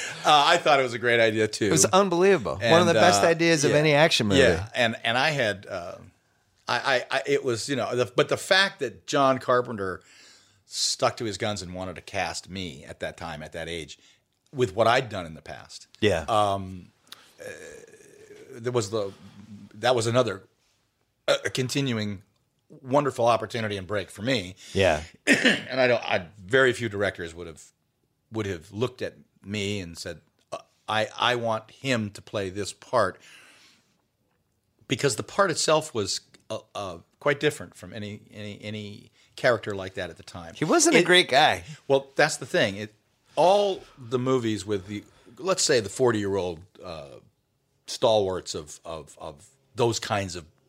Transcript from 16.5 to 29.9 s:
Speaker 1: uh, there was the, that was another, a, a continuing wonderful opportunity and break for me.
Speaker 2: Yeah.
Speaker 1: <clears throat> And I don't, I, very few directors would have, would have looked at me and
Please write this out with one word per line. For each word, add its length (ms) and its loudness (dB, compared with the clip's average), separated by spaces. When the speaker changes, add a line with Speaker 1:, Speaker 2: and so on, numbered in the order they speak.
Speaker 1:
uh, 40 -16
there 200 -6
was 180 0
the, 200 -4
that 200 2
was 100 0
another, 360 0
a, 100 2
a 40 -2
continuing 720 -4
wonderful 440 0
opportunity 520 0
and 80 -10
break 240 -4
for 120 -16
me. 320 -4
Speaker 2:
Yeah. 280 4
Speaker 1:
<clears throat> 0 -
And 540 0
I 60 4
don't, 180 2
I, 220 -2
very 300 4
few 160 -6
directors 440 -4
would 120 -12
have, 160 -18
would 140 -6
have 280 -8
looked 280 -6
at 140 -6
me 380 -4
and 160 -12